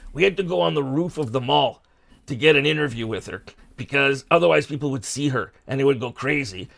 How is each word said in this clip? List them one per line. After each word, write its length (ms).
We 100
had 140
to 60
go 180
on 140
the 80
roof 340
of 160
the 80
mall 420
to 80
get 200
an 100
interview 420
with 200
her, 160
because 520
otherwise 380
people 240
would 140
see 240
her 240
and 120
they 60
would 160
go 100
crazy. 560